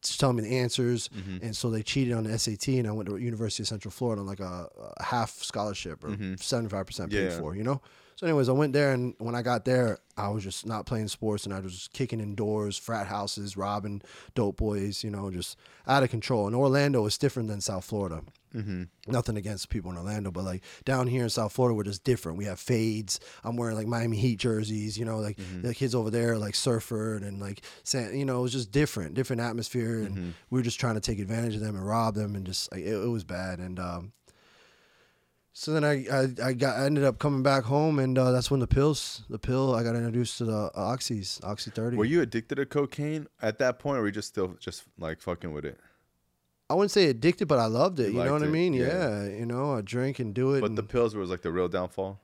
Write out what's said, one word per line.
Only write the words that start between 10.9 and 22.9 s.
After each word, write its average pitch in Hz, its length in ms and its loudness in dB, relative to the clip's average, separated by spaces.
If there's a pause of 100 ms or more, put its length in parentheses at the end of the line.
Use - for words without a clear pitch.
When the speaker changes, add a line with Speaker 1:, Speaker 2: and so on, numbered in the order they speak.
Speaker 1:
sports, 104 360 -2
and 101 80 -4
I 95 80 -4
was 95 140 -8
just - 180 -12
kicking 117 280 -2
in 104 140 -6
doors, 104 440 0
frat 107 300 -4
houses, 101 500 -4
robbing 101 420 -2 (340)
dope 104 240 2
boys, 101 460 0
you 110 60 -2
know, 101 200 -4
just 90 260 -6 (300)
out 139 160 6
of 127 80 4
control. 110 360 0
And 107 80 -2
Orlando 135 520 4
is 107 120 0
different 127 300 0
than 104 120 -4
South 95 240 -4
Florida. 90 380 -4 (320)
Speaker 2:
Mm-hmm. 98 280 -4 (280)
Speaker 1:
Nothing 117 280 0
against 101 320 -6
people 92 200 -4
in 90 60 -6
Orlando, 98 340 -4
but, 90 140 -4
like, 92 180 -4 (220)
down 131 240 0
here 123 160 0
in 113 60 0
South 110 240 -2
Florida, 123 200 4
we're 104 100 0
just 98 200 -8
different. 95 320 0
We 101 80 -4
have 92 160 -6
fades. 110 580 0 (260)